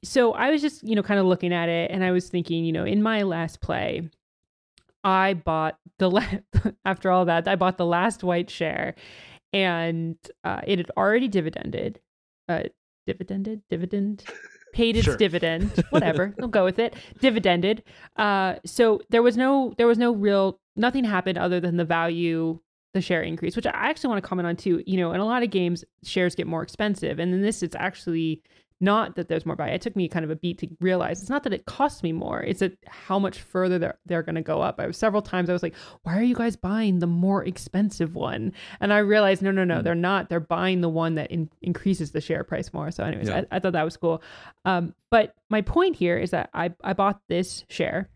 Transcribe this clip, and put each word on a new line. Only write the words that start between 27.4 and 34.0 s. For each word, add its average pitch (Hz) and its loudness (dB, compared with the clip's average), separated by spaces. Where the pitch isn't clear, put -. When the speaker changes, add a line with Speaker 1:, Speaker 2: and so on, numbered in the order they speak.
Speaker 1:
this, 202 -2
it's 165 -6
actually 165 -4
not 202 0
that 175 -6
there's 160 -2
more 156 -4
value. 151 -4
It 180 -6
took 214 -6
me 175 0
kind 160 -4
of 156 -6
a 156 -4
beat 170 -4
to 175 -8
realize 185 0
it's 190 -16
not 285 -2
that 262 -2
it - -6
costs - -2
me 165 -2
more, - -4
it's - -2
that 185 -2
how - -4
much 196 -2
further 185 0
they're, - -2